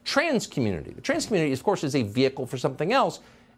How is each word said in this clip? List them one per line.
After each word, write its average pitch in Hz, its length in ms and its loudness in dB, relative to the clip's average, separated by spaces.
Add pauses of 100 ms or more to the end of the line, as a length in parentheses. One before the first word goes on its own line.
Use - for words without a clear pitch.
trans 294 420 2
community. 90 440 -2
The - 100 -14
trans 302 240 -2
community, 165 260 2
of 131 100 -2
course, - 220 0
is 139 100 0
a 139 100 4
vehicle 127 440 0
for 135 100 -6
something 151 360 -2
else, 226 260 2 (380)